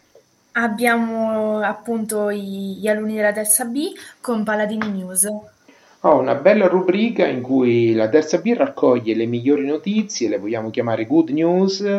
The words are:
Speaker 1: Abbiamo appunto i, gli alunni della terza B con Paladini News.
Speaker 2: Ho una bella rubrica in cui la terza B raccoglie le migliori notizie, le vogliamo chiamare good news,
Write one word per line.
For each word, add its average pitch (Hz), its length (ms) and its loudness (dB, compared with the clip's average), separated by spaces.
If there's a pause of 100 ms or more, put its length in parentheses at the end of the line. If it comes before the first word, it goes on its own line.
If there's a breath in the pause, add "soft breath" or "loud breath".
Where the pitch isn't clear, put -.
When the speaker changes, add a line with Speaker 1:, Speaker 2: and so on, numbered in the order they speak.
(520)
Speaker 1:
Abbiamo 226 1080 0
appunto 214 680 -2
i, 196 500 -6
gli 196 100 -4
alunni 214 260 -2
della 208 180 0
terza 220 320 -2
B 262 220 -4 (340 loud breath)
con 220 240 -2
Paladini 214 460 -2
News. 185 380 -4 (760 soft breath)
Speaker 2:
Ho 156 140 6
una 131 160 2
bella 196 320 4
rubrica 185 600 2
in 131 160 -2
cui 120 500 2
la 110 160 2
terza 151 300 2
B 220 180 0
raccoglie 120 580 2
le 113 120 -2
migliori 131 400 0
notizie, 160 640 -2
le 104 80 -2
vogliamo 110 320 -6
chiamare 113 360 -2
good 151 220 2
news, 180 540 0 (160)